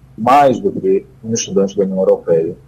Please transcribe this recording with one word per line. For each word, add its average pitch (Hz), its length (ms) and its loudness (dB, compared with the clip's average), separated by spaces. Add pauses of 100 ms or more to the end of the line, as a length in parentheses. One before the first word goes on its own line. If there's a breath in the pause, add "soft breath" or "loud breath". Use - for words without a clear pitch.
(160)
mais 127 440 2
do 98 120 -2
que 95 360 -2 (160)
um 113 100 -6
estudante 98 420 -2
da 101 80 0
União 95 140 -4
Europeia, 90 580 0 (120)